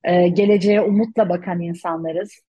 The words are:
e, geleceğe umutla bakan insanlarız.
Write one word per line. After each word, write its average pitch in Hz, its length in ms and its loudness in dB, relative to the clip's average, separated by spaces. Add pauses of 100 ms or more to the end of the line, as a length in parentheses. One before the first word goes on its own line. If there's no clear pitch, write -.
e, 180 240 4
geleceğe 202 520 2
umutla 208 480 0
bakan 175 320 -4
insanlarız. 170 880 -8